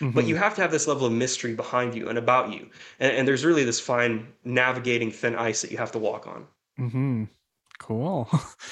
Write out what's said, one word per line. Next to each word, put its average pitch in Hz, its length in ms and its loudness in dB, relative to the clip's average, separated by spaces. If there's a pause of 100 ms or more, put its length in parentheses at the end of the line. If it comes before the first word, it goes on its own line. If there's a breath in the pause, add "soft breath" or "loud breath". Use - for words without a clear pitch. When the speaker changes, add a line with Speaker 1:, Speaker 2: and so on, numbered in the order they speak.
Speaker 1:
but 123 240 2
you 160 100 2
Speaker 2:
Mm-hmm. 180 80 0
Speaker 1:
have 214 120 0
to 202 60 -2
have 170 100 2
this 151 140 0
level 135 220 0
of 113 60 2
mystery 120 400 -2
behind 120 420 -2
you 110 140 -6
and 113 80 -2
about 120 340 2
you. - 180 -12 (300 loud breath)
And, 135 160 4
and 127 120 4
there's 135 180 2
really 160 180 6
this 117 160 0
fine 120 480 0 (160)
navigating 123 680 0
thin 117 240 -2
ice 113 260 -2
that 117 100 -8
you 107 60 -8
have 117 160 -6
to 117 60 -2
walk 107 280 -4
on. - 180 -14 (340)
Speaker 2:
Mm-hmm. 127 440 -2 (560)
Cool. 127 540 -4
<laughs> 156 60 2 (320 loud breath)